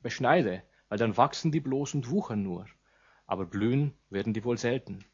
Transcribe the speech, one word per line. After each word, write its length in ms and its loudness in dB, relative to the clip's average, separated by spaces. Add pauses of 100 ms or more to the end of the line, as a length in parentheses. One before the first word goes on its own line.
beschneide, 600 2 (260)
weil 100 -2
dann 200 2
wachsen 340 4
die 80 0
bloß 340 -4
und 140 -2
wuchern 340 0
nur. 240 -6 (600)
Aber 180 -2
blühen 480 0 (160)
werden 240 -2
die 100 -4
wohl 140 0
selten. 580 -4